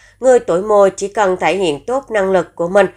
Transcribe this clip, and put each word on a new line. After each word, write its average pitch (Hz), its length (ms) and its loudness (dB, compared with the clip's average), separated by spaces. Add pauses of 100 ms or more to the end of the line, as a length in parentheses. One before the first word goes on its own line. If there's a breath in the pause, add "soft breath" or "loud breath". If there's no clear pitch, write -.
(200 soft breath)
Người 247 200 4
tuổi 185 220 -2
Mùi 202 280 4
chỉ 196 180 -8
cần 190 280 -2
thể 180 200 -2
hiện 170 300 -4
tốt 269 240 -6
năng 196 200 -2
lực 180 240 -2
của 170 140 -6
mình 196 180 2 (100)